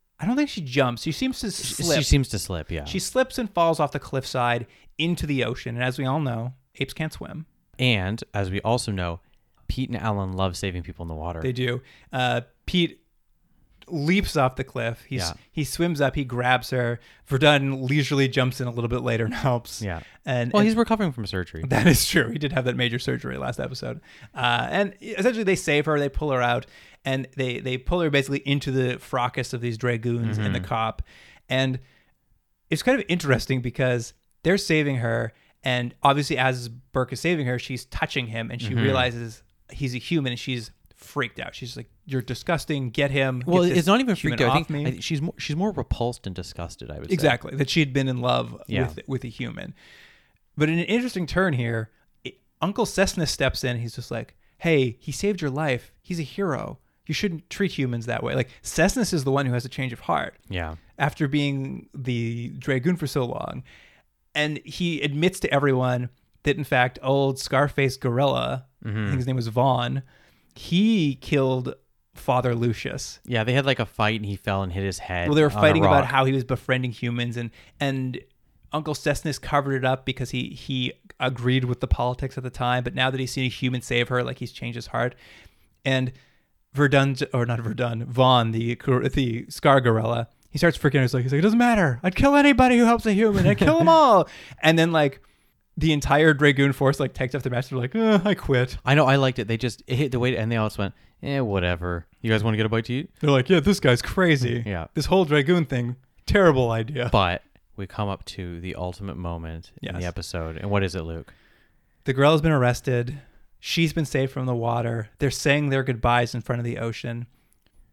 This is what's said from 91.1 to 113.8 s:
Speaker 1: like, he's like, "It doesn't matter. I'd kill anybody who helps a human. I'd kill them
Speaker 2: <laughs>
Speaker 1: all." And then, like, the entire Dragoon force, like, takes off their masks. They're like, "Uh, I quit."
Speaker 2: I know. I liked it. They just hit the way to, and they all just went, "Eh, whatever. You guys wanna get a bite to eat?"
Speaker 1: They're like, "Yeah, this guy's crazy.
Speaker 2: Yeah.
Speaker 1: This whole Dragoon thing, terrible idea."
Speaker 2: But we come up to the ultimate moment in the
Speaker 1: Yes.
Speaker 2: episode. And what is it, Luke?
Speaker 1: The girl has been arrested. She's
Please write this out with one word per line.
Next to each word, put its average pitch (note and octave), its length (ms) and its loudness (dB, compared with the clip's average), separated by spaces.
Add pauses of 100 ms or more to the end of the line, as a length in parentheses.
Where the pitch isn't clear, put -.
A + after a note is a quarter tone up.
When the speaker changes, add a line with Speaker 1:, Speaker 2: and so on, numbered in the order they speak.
Speaker 1:
like, B2+ 100 0
he's C3 80 0
like, C#3+ 80 2
"It - 20 4
doesn't A3 160 4
matter. G#3 460 4
I'd F3+ 100 0
kill C#4 220 6
anybody B3+ 420 6
who A#3+ 60 8
helps A3+ 220 4
a A3 60 2
human. G3+ 340 4
I'd - 120 4
kill D4+ 200 6
them E4 100 6
Speaker 2:
<laughs> E4 120 8
Speaker 1:
all." A3 280 8 (340)
And E3 160 6
then, E3 140 4
like, D3+ 280 2 (560)
the D#3 160 4
entire D3 400 6
Dragoon C#3 400 6
force, C#3 280 2
like, C3 120 -2
takes C3 220 -4
off C3+ 80 -4
their C3 80 -4
masks. B2 200 -2
They're C3 80 -4
like, B2+ 180 -4
"Uh, A3 280 6
I G3+ 100 2
quit." B2+ 500 0
Speaker 2:
I C3+ 100 4
know. D3+ 120 6
I C3+ 100 6
liked C3 240 2
it. G2+ 80 -4
They A2+ 80 0
just A2+ 320 -4
hit B2+ 240 0
the B2 80 -2
way B2 100 2
to, B2+ 60 -2
and A2 160 -2
they A#2 40 0
all A2 120 2
just - 100 -8
went, G#2 160 -4 (300)
"Eh, C#3 160 -2
whatever. F2+ 640 -2 (140)
You A2+ 100 -2
guys A2 140 2
wanna A2 120 2
get A2 100 0
a - 20 -2
bite A2+ 160 0
to - 80 -8
eat?" C3+ 180 -6 (100)
Speaker 1:
They're D3 120 2
like, C3 180 2
"Yeah, F3+ 80 8
this F3+ 220 2
guy's B2 200 4
crazy. B2+ 640 2
Speaker 2:
Yeah. F2+ 300 -4
Speaker 1:
This D3 120 -2
whole F#3 180 4
Dragoon D3+ 400 2
thing, B2 320 -4 (280)
terrible C#3+ 460 6
idea." A#2 400 -2
Speaker 2:
But F#2 320 4 (340)
we G2 120 -8
come G#2 200 -4
up G2 180 -6
to F2 340 -10
the F2+ 160 -8
ultimate F2+ 400 -8
moment E2 560 -8 (100)
in F2+ 120 -8
the F2 80 -6
Speaker 1:
Yes. F2 60 -4
Speaker 2:
episode. D#2+ 480 -8
And G2+ 140 -8
what G2+ 140 2
is F#2 100 -6
it, F2+ 80 -6
Luke? E2 320 -10 (720)
Speaker 1:
The C#3 80 -2
girl C#3 180 4
has D#3+ 120 4
been D#3+ 100 4
arrested. B2 640 0 (400)
She's E3 340 0